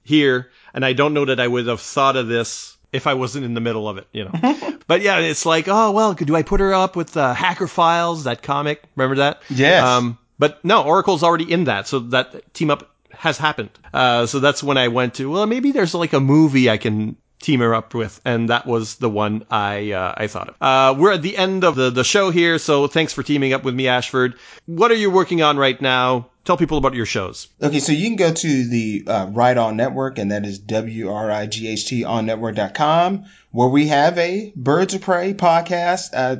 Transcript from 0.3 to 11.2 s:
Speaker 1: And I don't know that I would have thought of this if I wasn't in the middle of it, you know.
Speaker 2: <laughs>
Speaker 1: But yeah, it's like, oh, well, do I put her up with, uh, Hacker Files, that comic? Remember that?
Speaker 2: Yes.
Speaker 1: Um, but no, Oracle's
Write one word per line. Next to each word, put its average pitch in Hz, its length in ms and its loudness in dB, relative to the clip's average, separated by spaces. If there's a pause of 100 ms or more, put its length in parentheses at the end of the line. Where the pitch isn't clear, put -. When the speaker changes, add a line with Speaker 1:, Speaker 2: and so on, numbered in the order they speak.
Speaker 1:
And 127 100 -4
I 131 80 2
don't 147 220 2
know 147 100 0
that 131 160 0
I 123 80 0
would 120 200 -2
have 117 120 -2
thought 135 360 0
of 120 120 -2
this - 480 -6 (160)
if 135 140 -4
I 143 80 0
wasn't 127 320 -6
in 120 80 -6
the 117 80 -4
middle 110 260 -4
of 98 100 -8
it, - 140 -18
you 107 120 -8
know. 95 80 -14 (400)
Speaker 2:
<laughs> - 0 - (160)
Speaker 1:
But 175 140 4
yeah, 196 160 2
it's 165 260 -2
like, 160 220 0
oh, 208 240 2
well, 208 240 2
do 156 220 0
I 160 80 2
put 196 160 0
her 196 120 2
up 185 220 0
with, 170 220 -6
uh, 131 180 2
Hacker 180 320 -2
Files, 170 560 0
that 120 200 -6
comic? 147 420 -4 (100)
Remember 135 220 -2
that? 139 340 0
Speaker 2:
Yes. 143 320 4
Speaker 1:
Um, 123 340 2 (220)
but 151 260 0
no, 185 200 4
Oracle's 170 400 2